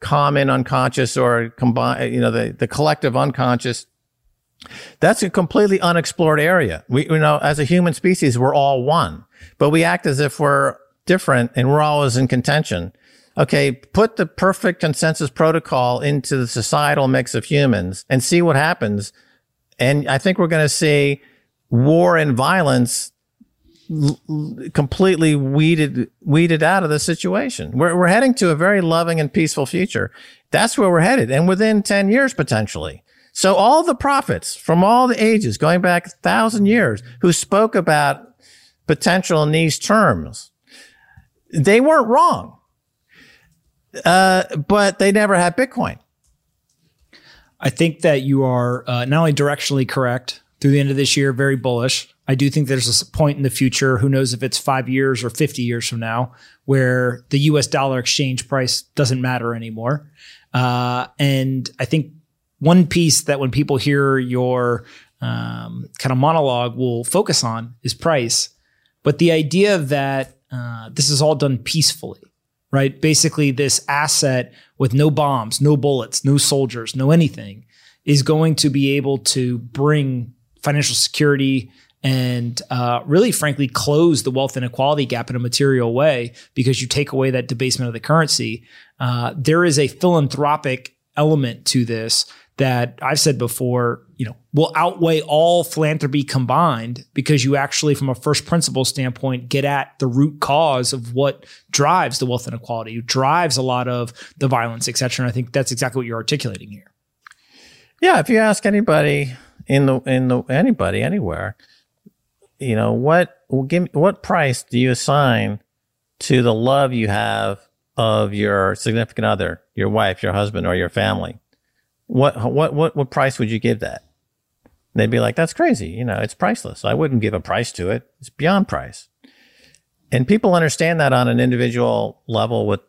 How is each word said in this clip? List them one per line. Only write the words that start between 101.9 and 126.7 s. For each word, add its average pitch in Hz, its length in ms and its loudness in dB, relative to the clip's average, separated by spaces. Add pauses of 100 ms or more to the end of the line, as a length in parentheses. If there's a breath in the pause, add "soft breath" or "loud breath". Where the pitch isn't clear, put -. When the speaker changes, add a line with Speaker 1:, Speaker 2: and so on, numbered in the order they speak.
Speaker 2:
the 127 60 -2
wealth 123 200 -4
inequality, 117 560 -10
drives 135 540 0
a 131 60 -2
lot 127 260 -2
of 120 260 -4 (240 loud breath)
the 139 120 0
violence, 117 400 -2
et 120 80 -10
cetera. 127 260 -4
And 123 80 -2
I - 20 -10
think 123 200 -6
that's 139 180 -2
exactly 127 280 -4
what 127 60 -4
you're 117 120 -8
articulating 107 520 -6
here. 101 220 -20 (1080 soft breath)
Speaker 1:
Yeah, 349 180 4
if 147 100 -2
you 226 100 4
ask 214 260 2
anybody 151 680 0 (340 loud breath)
in 139 180 2
the, 131 160 0
in 131 260 0
the, 127 220 0
anybody 123 520 0
anywhere, 110 540 -4 (1040 soft breath)
you 127 160 -2
know, 110 160 0
what, 151 460 0 (100)
well, 135 160 -2
give 170 200 -2
me, - 100 -6
what 175 280 0
price 147 420 -2
do - 140 -4
you 127 140 2
assign 117 680 0 (580)
to 127 240 2
the 117 100 2
love 127 380 0
you 113 160 -2
have 107 500 -4 (380)
of 107 380 0
your 101 420 0
significant 110 480 -4
other, 98 380 -2 (140)
your 101 120 -2
wife, 104 340 0
your 92 120 -2
husband, 101 340 -2
or 90 80 0
your 87 140 -2
family? 98 500 -4 (680)
What, 123 440 0
what, 143 220 0
what, 151 240 -2
what 139 140 -4
price 135 280 -2
would 110 100 -2
you 113 100 -4
give 113 200 -2
that? - 240 -10 (920)
They'd 110 160 2
be 117 80 2
like, 113 160 0
"That's 165 180 -2
crazy. 233 360 0
You 101 140 -8
know, 107 140 -4
it's 104 160 -6
priceless. - 500 -6